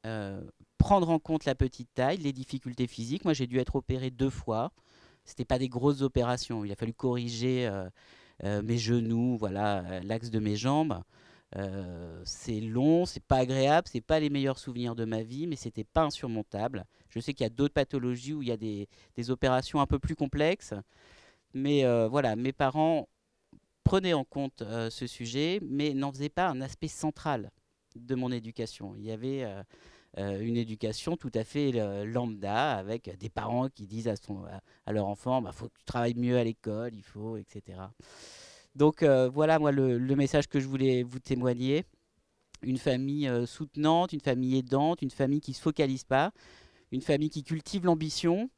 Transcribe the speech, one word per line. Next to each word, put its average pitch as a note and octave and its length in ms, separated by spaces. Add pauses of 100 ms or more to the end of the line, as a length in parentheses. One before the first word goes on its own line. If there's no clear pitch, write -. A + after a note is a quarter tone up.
euh, G2+ 380 (360)
prendre F#3 320
en D#3+ 100
compte D#3+ 240
la C#3 100
petite B2+ 400
taille, C3+ 220
les D3 160
difficultés B2+ 560
physiques. A#2+ 360
Moi, E3+ 80
j'ai C3 140
dû B2 140
être - 160
opérée C3 340
deux C3 200
fois. A#2+ 420 (520)
C'était - 200
pas B2+ 140
des C3 100
grosses C3 340
opérations. A#2+ 640
Il G2+ 80
a - 20
fallu A2+ 180
corriger, B2 760
euh, G2 220 (540)
euh, G#2 200
mes A#2 160
genoux, A#2 600
voilà, G2+ 460
euh, F#2 180
l'axe A2+ 280
de A2 100
mes G#2 160
jambes. C3 440 (560)
Euh, F2 680
c'est G#2+ 360
long, C3+ 460
c'est - 160
pas C3+ 160
agréable, C3+ 520
c'est A#2+ 100
pas D#3 180
les D3+ 120
meilleurs C3+ 280
souvenirs A#2+ 380
de A#2 80
ma A2 180
vie, B2+ 240
mais D#3+ 100
c'était A2 280
pas - 180
insurmontable. A2+ 840 (260)
Je A2+ 100
sais C3+ 140
qu'il C3+ 100
y - 20
a A2+ 40
d'autres C#3 240
pathologies B2+ 600
où D3+ 80
il A#2+ 60
y A#2+ 40
a A2+ 40
des, G#2 320 (260)
des A#2+ 160
opérations B2+ 500
un C#3 60
peu - 120
plus - 180
complexes, D3+ 580 (800)
mais, C#3 320
euh, A#2 240
voilà, B2 280
mes B2+ 160
parents D3+ 560 (760)
prenaient G2 300
en D3 100
compte, C#3 400
euh, A2+ 280
ce - 180
sujet, C#3+ 540
mais D3 320
n'en C#3 180
faisaient C#3 160
pas F3+ 200
un C3 120
aspect C3+ 260
central D3 640 (460)
de A#2+ 180
mon B2+ 160
éducation. A2+ 680
Il G#2 60
y G#2+ 80
avait, C3 320
euh, G2 200 (560)
euh, G2 200
une A2+ 180
éducation A2+ 600
tout B2+ 180
à A2 80
fait, C#3+ 320
euh, G2+ 300
lambda, A2+ 720
avec F#2+ 420
des F#2 120
parents A#2+ 380
qui G#2+ 200
disent A2 180
à A2 80
son, G2+ 300
à, E2+ 160 (260)
à G#2 60
leur G#2 140
enfant, « B2 360
Bah, G2 80
faut - 160
que - 120
tu - 60
travailles A#2+ 300
mieux B2 240
à A#2+ 60
l'école, A2+ 500
il G2+ 80
faut, G#2+ 340
et G2+ 120
cetera. » F#2+ 440 (840)
Donc, D3+ 260
euh, C3 260
voilà, D#3 300
moi, D3+ 140
le, C3 260
le B2+ 160
message C#3+ 320
que C#3 140
je C3+ 80
voulais C3 340
vous B2 160
témoigner. B2+ 680 (760)
Une C3 160
famille, C#3 480
euh, A#2+ 180
soutenante, D#3 680
une D3+ 80
famille B2+ 380
aidante, C#3 440
une C3+ 80
famille C#3 300
qui C#3 140
se - 60
focalise C#3 440
pas, C#3+ 260 (640)
une C3 100
famille D3+ 280
qui D3+ 120
cultive D#3+ 420
l'ambition E3+ 720